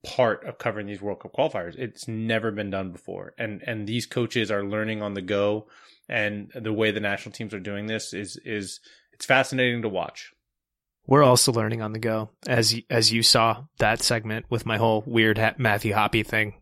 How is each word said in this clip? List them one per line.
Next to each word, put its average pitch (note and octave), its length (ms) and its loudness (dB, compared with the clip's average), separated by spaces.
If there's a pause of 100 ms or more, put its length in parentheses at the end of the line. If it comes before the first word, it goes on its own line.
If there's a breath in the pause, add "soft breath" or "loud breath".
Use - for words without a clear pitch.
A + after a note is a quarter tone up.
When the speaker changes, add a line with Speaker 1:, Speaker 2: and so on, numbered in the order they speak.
Speaker 1:
part A#2 420 0
of - 120 -12
covering G#2 280 -6
these G2+ 160 -10
World G2+ 160 -6
Cup - 140 -16
qualifiers. F2+ 440 -2
It's B2 300 -10
never A2 460 -2
been G2+ 180 -6
done F#2+ 220 -4
before. - 460 -12
And, G#2+ 280 -6
and G#2+ 220 -6
these A#2 180 -2
coaches A2+ 460 -2
are G2+ 120 0
learning G#2+ 380 -4
on G2+ 120 -4
the G2 80 -6
go, G#2 440 0 (420 soft breath)
and G#2 460 -4
the A2 180 -6
way G#2+ 200 2
the G#2 80 -2
national G2+ 320 -4
teams G#2+ 220 -10
are G2+ 40 -8
doing G2+ 280 -8
this A2 280 -6
is, G2+ 300 -10
is, G#2 340 -8 (340 soft breath)
it's - 140 -14
fascinating B2+ 560 2
to A2 60 -2
watch. - 420 -6 (760)
Speaker 2:
We're C#3 160 6
also B2 300 6
learning A2+ 300 -2
on G#2+ 100 -6
the A2 60 -6
go, A2 320 -2 (160)
as A#2 260 2
y-, A2+ 160 -4
as A#2 240 4
you A#2 100 2
saw A2+ 420 4 (120)
that A2+ 240 2
segment A2 480 -2
with A#2 160 -2
my A2+ 140 0
whole A2 280 4
weird A2 300 4
ha-, A2 220 2
Matthew G#2+ 340 2
Hoppe G#2+ 340 2
thing. G#2+ 360 -2